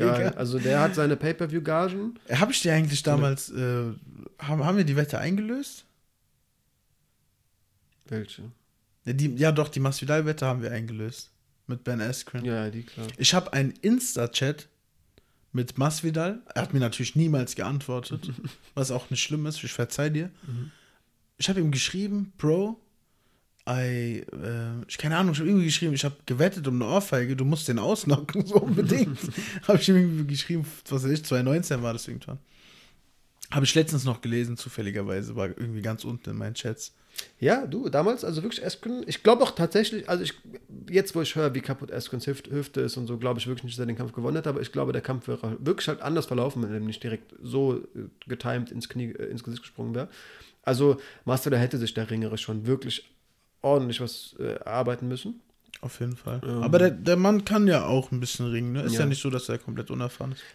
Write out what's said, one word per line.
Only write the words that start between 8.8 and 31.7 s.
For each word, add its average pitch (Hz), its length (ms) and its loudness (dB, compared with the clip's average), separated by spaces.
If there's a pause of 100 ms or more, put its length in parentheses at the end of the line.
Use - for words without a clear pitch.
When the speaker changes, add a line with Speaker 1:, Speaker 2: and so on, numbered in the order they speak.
Speaker 2:
Ja, 117 80 -2
die, 135 240 0
ja 156 160 4
doch, 147 160 2
die - 120 -4
Masvidal-Wette 147 640 0
haben 127 160 0
wir 113 80 -4
eingelöst. 113 600 -6 (360)
Mit 123 180 -8
Ben 120 160 -2
Askren. 120 440 -6
Speaker 1:
Ja, 113 220 -2
ja, 107 40 -4
die, 113 120 -8
klar. 117 240 -12 (120)
Speaker 2:
Ich 131 160 4
hab 185 180 2
einen 139 200 2 (100)
Insta-Chat 151 840 0 (840)
mit 123 240 -2
Masvidal. 160 640 0 (140)
Er - 80 0
hat - 100 -6
mir 139 80 4
natürlich 120 360 -2
niemals 151 380 2
geantwortet, 123 760 -4 (220)
Speaker 1:
<laughs> - 220 -20
Speaker 2:
was 131 160 0
auch 123 200 -4
nicht 127 120 0
schlimm 151 240 -2
ist, 151 160 -6
ich 120 100 -8
verzeih 143 380 -2
dir. 156 200 -2 (160)
Speaker 1:
Mhm. 131 240 -6 (640)
Speaker 2:
Ich - 120 -2
hab 190 80 2
ihm 160 140 4
geschrieben, 196 680 -2
„Bro, 190 420 2 (880)
I“, 123 520 0
äh, - 40 -10 (640)
ich, - 80 -10
keine 156 220 0
Ahnung, 185 160 6
ich 147 60 0
hab 156 60 2
irgendwie 185 200 6
geschrieben, 160 280 2
„Ich 135 100 0
hab 143 220 -4
gewettet 156 420 2
um 123 120 2
eine 113 100 0
Ohrfeige, 135 460 2
du 131 80 0
musst 156 240 2
den 117 100 2
ausnocken, 151 680 2
<laughs> - 0 -
so 208 100 6
unbedingt.“ 196 600 4 (240)
Speaker 1:
<laughs> - 260 -6
Speaker 2:
Hab 208 120 8
ich - 100 2
ihm 190 60 10
irgendwie 165 380 4
geschrieben, 160 300 -2 (240)
was 131 160 -2
weiß 135 60 2
ich, 156 140 0
zwei 127 180 0
neunzehn 139 400 0